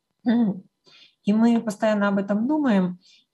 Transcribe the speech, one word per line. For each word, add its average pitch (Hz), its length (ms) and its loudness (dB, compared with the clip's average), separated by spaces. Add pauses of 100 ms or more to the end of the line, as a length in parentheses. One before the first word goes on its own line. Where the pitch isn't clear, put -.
(240)
и - 1080 -4
мы 233 280 2
постоянно 214 480 -2
об 202 100 0
этом 202 280 -2
думаем. 214 520 0 (360)